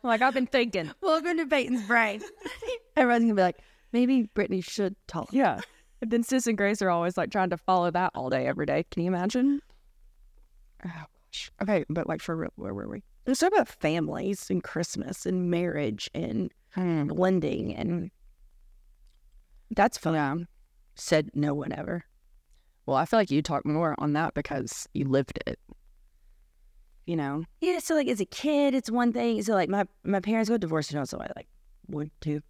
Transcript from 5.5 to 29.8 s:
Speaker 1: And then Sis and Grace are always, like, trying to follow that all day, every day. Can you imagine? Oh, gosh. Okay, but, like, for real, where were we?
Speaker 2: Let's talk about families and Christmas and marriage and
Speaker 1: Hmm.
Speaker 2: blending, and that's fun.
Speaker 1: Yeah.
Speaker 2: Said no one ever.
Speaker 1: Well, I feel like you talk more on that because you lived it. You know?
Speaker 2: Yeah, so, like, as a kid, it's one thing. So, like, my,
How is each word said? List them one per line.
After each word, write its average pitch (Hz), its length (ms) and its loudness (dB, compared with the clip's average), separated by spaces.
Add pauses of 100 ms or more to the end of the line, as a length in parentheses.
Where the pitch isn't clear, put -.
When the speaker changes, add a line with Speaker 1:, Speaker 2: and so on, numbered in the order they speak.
Speaker 1:
And 226 80 -6
then 233 140 2
Sis 254 240 0
and 220 100 0
Grace 202 240 0
are 190 80 2
always, 170 260 0
like, 175 140 -2
trying 185 220 0
to 170 60 -2
follow 175 340 2
that 180 240 0
all 127 160 -4
day, 127 160 0
every 143 180 -2
day. 147 240 0
Can 170 140 -2
you 180 60 0
imagine? 247 520 2 (1200)
Oh, 180 60 -8
gosh. - 600 -14 (100)
Okay, 196 280 2
but, 160 180 -2
like, 160 160 -4
for 165 120 -4
real, 165 200 -6
where 190 180 -8
were - 160 -8
we? - 140 -10 (240)
Speaker 2:
Let's 262 120 0
talk 370 140 4
about 302 140 4
families 165 840 -2
and 185 140 0
Christmas - 640 -6
and 180 240 0
marriage 156 640 -2
and - 360 -4 (220)
Speaker 1:
Hmm. 160 340 0
Speaker 2:
blending, 180 680 0
and 170 340 -4 (1700)
that's 208 220 4
fun. 160 180 -2
Speaker 1:
Yeah. 143 200 0 (600)
Speaker 2:
Said 156 400 2
no 147 180 0
one 147 180 -6
ever. 160 340 -6 (840)
Speaker 1:
Well, 135 100 0
I 156 80 2
feel 226 140 4
like 196 100 2
you 143 140 2
talk - 220 -2
more 151 340 0
on 147 140 0
that 156 200 -2
because - 600 -6
you 143 120 -2
lived 135 400 0
it. - 140 -6 (1500)
You 170 120 -4
know? 147 260 -4 (160)
Speaker 2:
Yeah, 359 200 0
so, 330 140 -2
like, 285 140 2
as 233 140 -2
a 185 40 0
kid, 285 480 2
it's 262 160 -2
one 240 240 2
thing. 233 300 0
So, 220 100 0
like, 180 160 4
my, 196 160 2 (180)